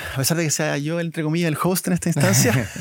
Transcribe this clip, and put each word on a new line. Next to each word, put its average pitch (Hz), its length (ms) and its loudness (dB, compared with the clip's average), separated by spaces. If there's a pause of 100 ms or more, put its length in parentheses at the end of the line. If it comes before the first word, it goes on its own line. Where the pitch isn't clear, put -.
(140)
a - 40 -4
pesar 135 180 0
de 170 80 0
que 156 60 0
sea 151 280 0
yo, 156 220 -2
entre 170 240 -4
comillas, 165 240 0
el 151 140 0
host 180 260 0
en 185 60 2
esta 175 160 0
instancia. 143 600 2 (120)